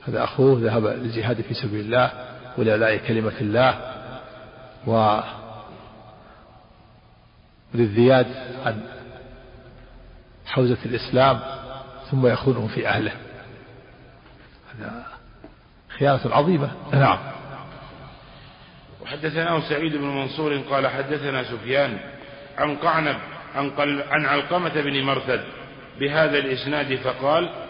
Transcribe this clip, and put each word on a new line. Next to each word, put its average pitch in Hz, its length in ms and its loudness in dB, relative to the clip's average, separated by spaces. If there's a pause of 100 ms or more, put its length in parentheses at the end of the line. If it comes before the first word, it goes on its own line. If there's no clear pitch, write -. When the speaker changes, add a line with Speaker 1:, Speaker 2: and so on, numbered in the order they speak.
Speaker 1:
هذا 117 160 0
أخوه 135 360 6
ذهب 113 260 2
للجهاد 113 540 -2
في 113 140 -4
سبيل 107 260 -4
الله 120 300 2 (480)
ولإعلاء 110 380 4
كلمة 110 440 0
الله 117 380 4 (1080)
و-، 110 340 4 (2500)
وللزياد 120 520 6 (400)
عن 110 140 -4 (1700)
حوزة 123 380 4
الإسلام، 131 560 4 (720)
ثم 131 160 4
يخونه 120 480 4
في 107 140 -2
أهله، 107 240 0 (1600)
هذا 113 320 -12 (920)
خيانة 139 260 4
عظيمة. 139 460 2 (220)
نعم. 135 260 6 (1800)
Speaker 2:
وحدثناه 156 680 -2
سعيد 156 280 0
بن 143 80 -2
منصور 143 520 -2 (140)
قال: 135 160 2
حدثنا 135 560 -2
سفيان 120 560 0 (600)
عن 147 180 0
قعنب 156 400 2 (380)
عن 139 160 -2
قل-، 143 400 0
عن 147 160 2
علقمة 151 540 0
بن 139 220 0
مرثد 135 420 0 (560)
بهذا 147 380 2
الإسناد 135 560 -2
فقال 131 560 0 (200)